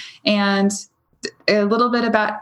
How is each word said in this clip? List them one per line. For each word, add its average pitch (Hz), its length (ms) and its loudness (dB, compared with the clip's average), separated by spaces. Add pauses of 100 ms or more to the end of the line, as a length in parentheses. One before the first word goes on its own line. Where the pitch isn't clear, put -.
(260)
And 202 460 2 (760)
a 208 160 4
little 226 260 2
bit 233 140 0
about 214 380 0